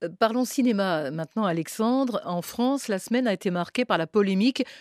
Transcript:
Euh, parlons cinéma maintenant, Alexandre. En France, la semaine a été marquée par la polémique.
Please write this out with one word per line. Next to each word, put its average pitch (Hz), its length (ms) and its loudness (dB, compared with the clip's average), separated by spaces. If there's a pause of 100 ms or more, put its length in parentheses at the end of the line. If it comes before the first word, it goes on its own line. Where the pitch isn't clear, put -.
Euh, 175 60 -2
parlons 226 380 0
cinéma 196 640 0
maintenant, 160 340 -4
Alexandre. 220 800 0
En 175 160 -4
France, 254 480 -2
la 196 100 0
semaine 247 280 -2
a 208 80 2
été 185 160 -2
marquée 175 340 -2
par 190 140 2
la 165 80 0
polémique. 208 580 2 (160)